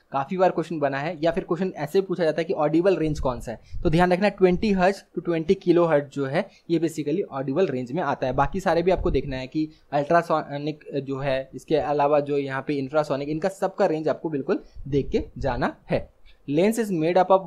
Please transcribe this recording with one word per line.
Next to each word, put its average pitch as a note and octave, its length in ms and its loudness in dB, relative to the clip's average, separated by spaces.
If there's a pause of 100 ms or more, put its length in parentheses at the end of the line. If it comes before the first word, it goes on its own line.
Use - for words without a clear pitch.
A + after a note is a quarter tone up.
(120)
काफ़ी C#3+ 260 -4
बार F3+ 140 4
question E3 280 -4
बना C#3 200 0
है D#3+ 240 -6
या E3 80 4
फिर E3+ 120 0
question F3+ 340 -2
ऐसे D3+ 240 0
पूछा F#3 220 -2
जाता D#3+ 180 2
है E3 40 -4
कि F3 100 -2
audible E3 420 4
range D#3 220 -2
कौन B2 200 -2
सा A#2+ 120 -10
है, A2 80 -12 (240)
तो F3 60 2
ध्यान F3+ 240 4
रखना G3 180 2
twenty F#3+ 420 2
hertz F3+ 300 2 (120)
to E3+ 100 -6
twenty E3 320 0
kilohertz D#3+ 580 2
जो C#3 100 -2
है E3 220 -2 (220)
ये E3 100 2
basically D#3 520 -2
audible C3+ 360 0
range B2+ 240 -4
में E3 120 -2
आता C3+ 240 -2
है। B2+ 80 -2
बाकी C#3 240 0
सारे F3 240 0
भी F#3+ 80 2
आपको F3 200 0
देखना C3 260 -2
है C3 100 -10
कि D#3 220 -4 (240)
ultrasonic D#3 1040 -2
जो C3+ 220 -6
है, C3+ 360 -4
इसके D3+ 200 -2
अलावा D3 440 2
जो C#3+ 180 -2
यहाँ C3+ 300 -4
पे D3 100 -2
infrasonic, C#3+ 520 -2
इनका D#3+ 220 -2
सबका F#3+ 340 -2
range D#3 220 0
आपको D3+ 220 -2
बिल्कुल D#3 340 -2 (240)
देख C3+ 240 0
के D#3+ 140 0 (120)
जाना C3 380 -2 (160)
है। - 200 -2 (360)
Lens F#3 320 2
is G#3+ 140 -2
made E3+ 240 2
up F3+ 140 6
of F#3+ 160 6